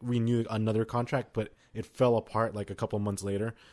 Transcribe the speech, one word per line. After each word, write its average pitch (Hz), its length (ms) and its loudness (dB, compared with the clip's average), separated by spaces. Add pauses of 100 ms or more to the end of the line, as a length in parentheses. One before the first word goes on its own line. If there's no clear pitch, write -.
renew 120 480 2
another 110 340 2
contract, 123 480 -2
but 107 220 -4 (180)
it 107 140 -8
fell 120 320 4
apart, 107 360 0
like, 104 160 -6
a 98 40 -6
couple 107 240 -2
months 101 260 -2
later. 101 300 -2 (180)